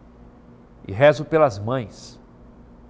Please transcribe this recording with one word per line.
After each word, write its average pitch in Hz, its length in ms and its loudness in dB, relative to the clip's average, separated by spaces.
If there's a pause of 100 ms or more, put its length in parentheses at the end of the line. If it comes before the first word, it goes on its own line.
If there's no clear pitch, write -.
(880)
E 95 40 -14
rezo 147 340 2
pelas 143 320 0
mães, 113 600 -10 (720)